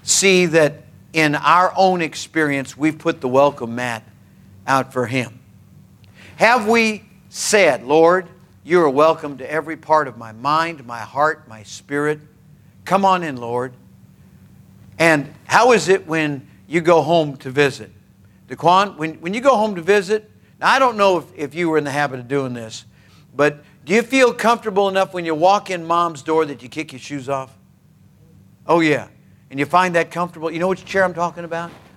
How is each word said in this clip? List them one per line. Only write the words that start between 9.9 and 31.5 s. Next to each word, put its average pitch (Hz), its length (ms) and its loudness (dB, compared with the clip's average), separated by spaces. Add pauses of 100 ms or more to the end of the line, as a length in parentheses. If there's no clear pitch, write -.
of 113 100 -16
my 113 140 -16
mind, 147 520 -4
my 120 140 -14
heart, 147 480 -4
my 110 160 -20
spirit. 147 560 -6 (680)
Come 196 200 0
on 185 180 0
in, 147 140 -8
Lord"? 123 360 -6 (1300)
And 156 340 2 (120)
how 233 260 4
is 175 180 2
it 190 160 2
when 151 440 -4 (180)
you 165 140 -2
go 165 220 4
home 151 360 0
to 135 120 -12
visit? 127 420 0 (560)
Daquan, 180 480 0
when, 156 180 -8
when 170 180 -10
you 233 80 -6
go 262 160 4
home 208 200 -2
to 170 60 -10
visit, 202 460 0 (320)
now 170 100 2
I 262 100 2
don't 247 160 2
know 196 220 2
if, 139 60 -6 (120)
if 143 180 -10
you 170 140 -2
were 156 100 2
in 147 60 0
the 139 80 -6
habit 135 260 -4
of 123 80 -14
doing 135 260 -4
this, 113 320 -14 (500)
but 147 280 0 (220)
do 170 100 -2
you 233 80 4
feel 247 320 2
comfortable 214 540 0
enough 190 260 -2
when 175 100 -6
you 160 120 -2
walk 196 340 2
in 175 140 -6
Mom's 170 380 -2
door 160 240 0
that 127 180 -12
you 127 40 -18
kick 151 240 -12
your 127 60 -16
shoes 135 300 -12
off? 135 280 -8 (1080)
Oh, 165 140 2
yeah. 143 300 0 (420)
And 135 80 -12
you 143 80 -2
find 175 300 0
that 165 160 -2
comfortable, 170 360 -8
you 160 120 -8
know 185 80 -2
which 185 160 -6
chair 190 180 -2
I'm 180 120 -2
talking 170 280 -6
about? 165 300 -12 (240)